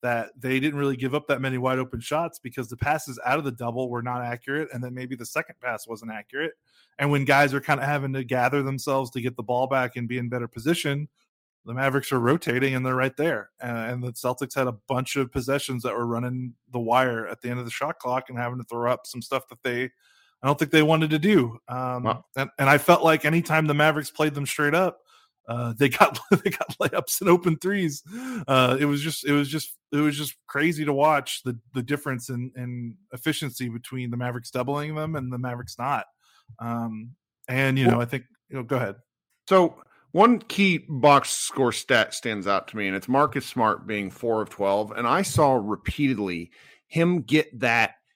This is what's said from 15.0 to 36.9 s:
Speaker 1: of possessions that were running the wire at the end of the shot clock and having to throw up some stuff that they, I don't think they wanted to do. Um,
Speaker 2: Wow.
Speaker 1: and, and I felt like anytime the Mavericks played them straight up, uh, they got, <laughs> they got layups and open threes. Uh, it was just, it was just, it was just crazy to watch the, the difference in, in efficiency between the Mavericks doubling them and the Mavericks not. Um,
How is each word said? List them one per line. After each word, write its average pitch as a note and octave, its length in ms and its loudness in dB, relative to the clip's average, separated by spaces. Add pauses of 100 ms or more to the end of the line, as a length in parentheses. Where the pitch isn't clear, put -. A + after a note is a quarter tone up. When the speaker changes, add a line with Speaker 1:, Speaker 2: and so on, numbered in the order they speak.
Speaker 1:
of B2+ 140 0
possessions C3+ 520 -2
that A#2 120 -4
were A#2 120 -2
running B2 480 -4 (180)
the B2 60 -4
wire A#2 480 2
at F#2+ 160 -10
the B2 80 -6
end B2 80 -6
of B2 80 -8
the A#2 40 -10
shot D3+ 280 -6
clock B2+ 320 -4
and A#2+ 80 -10
having B2 180 -4
to A#2+ 80 -10
throw A#2+ 260 -2
up - 160 -4
some B2 140 -12
stuff B2+ 280 -4
that - 140 -20
they, B2 220 -2
I - 640 -12
don't C#3+ 120 2
think D3+ 120 -2
they D#3 120 8
wanted D#3 280 4
to D#3 80 2
do. D3 400 4 (100)
Um, B2+ 360 -4
Speaker 2:
Wow. - 200 -2 (100)
Speaker 1:
and, C3+ 140 -2 (100)
and C3+ 120 6
I D3 80 10
felt E3+ 260 6
like D#3 220 6
anytime D#3 400 2
the D3 80 2
Mavericks D3+ 360 2
played D#3 220 0
them C#3 140 -6
straight D3 280 0
up, F3+ 260 0 (480)
uh, A#2 300 -4
they C#3+ 120 4
got, - 340 4
<laughs> - 60 -4
they G3+ 200 2
got - 280 -8
layups - 420 -2
and F#3+ 80 0
open F3 300 4
threes. F3+ 440 -2 (460)
Uh, C3 320 4
it D3 60 2
was C#3+ 160 0
just, D#3 240 -6
it D3 60 2
was C#3+ 180 2
just, D#3 260 -6 (160)
it D3 60 0
was D3 180 2
just D3 200 -8 (100)
crazy D3+ 400 0
to D3 80 0
watch C#3+ 480 2
the, B2 160 -4 (160)
the B2+ 80 -2
difference C3+ 480 -4
in, B2 260 -6
in B2 400 -10 (160)
efficiency C3 560 -4
between A#2+ 420 -8
the A#2+ 60 -6
Mavericks B2 340 -6
doubling C#3+ 440 -4
them D#3 200 -4
and C3 160 -6
the B2 80 -8
Mavericks B2 400 -8
not. A#2+ 280 -2 (520)
Um, A#2 520 -6 (380)